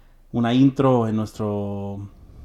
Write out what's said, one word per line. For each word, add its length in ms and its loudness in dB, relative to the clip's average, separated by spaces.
una 200 0
intro 540 4
en 80 -2
nuestro, 960 -6